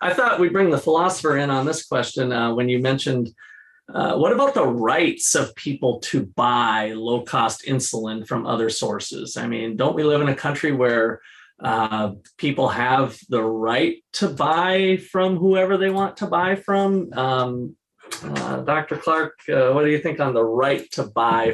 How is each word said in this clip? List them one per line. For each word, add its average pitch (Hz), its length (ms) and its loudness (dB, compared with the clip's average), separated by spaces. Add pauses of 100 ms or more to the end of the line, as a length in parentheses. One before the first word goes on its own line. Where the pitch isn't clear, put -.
I 180 100 0
thought 233 280 2
we'd 175 120 4
bring 190 180 4
the 143 60 4
philosopher 160 600 2
in 143 120 0
on 135 160 0
this 156 200 -4
question, 123 460 -2
uh, 117 200 0
when 123 160 0
you 123 120 2
mentioned, 131 500 -2 (640)
uh, - 220 -2
what 170 160 2
about 269 220 2
the 170 120 2
rights 143 680 0
of 139 200 -2
people 165 460 -4
to - 260 -2 (100)
buy 113 580 0
low-cost 117 720 -2
insulin 110 600 -4
from 117 200 -4
other 113 220 0
sources? 110 680 -6
I 120 100 -6
mean, 113 300 -6
don't 139 180 0
we 156 80 -2
live 147 180 4
in 147 80 2
a 135 60 2
country 147 380 -2
where, 120 480 2 (420)
uh, 110 480 -2 (280)
people 139 320 0
have 127 460 0 (120)
the 123 140 0
right 113 600 0 (100)
to 202 140 -2
buy 180 680 2 (160)
from 185 240 2
whoever 190 400 4
they 190 140 2
want 196 260 -2
to 202 100 -6
buy 180 300 0
from? 196 560 0
Um, 127 640 -2 (480)
uh, 135 380 -6
Doctor 151 340 -2
Clark, 160 380 -2 (140)
uh, 131 220 4
what 147 140 4
do 151 80 4
you 147 80 2
think 156 180 -4
on 131 160 0
the 113 100 4
right 127 480 0
to 131 120 -4
buy 113 500 0